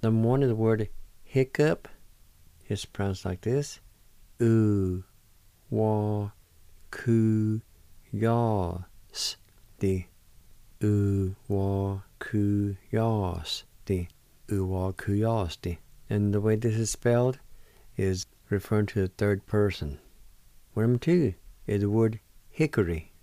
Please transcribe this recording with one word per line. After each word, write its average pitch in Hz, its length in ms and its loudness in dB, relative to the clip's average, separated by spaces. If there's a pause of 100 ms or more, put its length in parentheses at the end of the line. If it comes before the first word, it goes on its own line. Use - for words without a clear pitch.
Number 113 260 2
one 131 160 2
is 131 60 2
the 113 60 0
word 110 340 0 (340)
hiccup. 147 640 0 (800)
It's 104 180 -6
pronounced 98 400 -4
like 92 160 -6
this. 135 380 -4 (600)
U, 104 640 2 (680)
wa, 107 600 0 (640)
ku, 110 720 2 (500)
ya, 107 680 0 (340)
s, - 240 -8 (440)
di. 95 280 0 (760)
U, 101 540 2 (120)
wa, 98 520 0 (200)
ku, 101 580 0 (140)
ya, 107 500 0
s, - 220 -8 (220)
di. 90 220 -2 (420)
Uwa 95 460 -2
Kuyasti. 101 840 -2 (320)
And 104 240 2
the 101 80 2
way 110 140 2
this 110 200 -2
is 110 140 -2
spelled 123 500 0 (580)
is 95 280 -2 (240)
referring 104 380 0
to 104 140 -4
the 95 80 0
third 101 360 -2
person. 95 540 -2 (720)
Word 107 100 -2
number 120 160 2
two 165 360 2 (320)
is 104 140 0
the 101 80 0
word 110 300 2 (300)
hickory. 87 720 -2